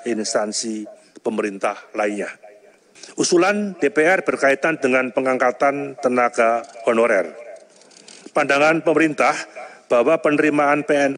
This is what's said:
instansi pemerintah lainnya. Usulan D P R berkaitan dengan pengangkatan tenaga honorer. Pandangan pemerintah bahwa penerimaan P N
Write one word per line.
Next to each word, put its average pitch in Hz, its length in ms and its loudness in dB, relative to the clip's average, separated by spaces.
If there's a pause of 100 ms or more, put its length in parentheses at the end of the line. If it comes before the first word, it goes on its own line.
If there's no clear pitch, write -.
instansi 107 800 -4 (340)
pemerintah 104 560 -4 (200)
lainnya. 104 320 -4 (880)
Usulan 185 600 2
D 139 140 0
P 156 100 0
R 175 220 2
berkaitan 139 560 0
dengan 127 320 0
pengangkatan 135 880 0
tenaga 120 680 0 (200)
honorer. 113 500 2 (920)
Pandangan 151 560 2
pemerintah 151 480 2 (520)
bahwa 127 320 2
penerimaan 147 640 2
P 147 120 -2
N 143 240 0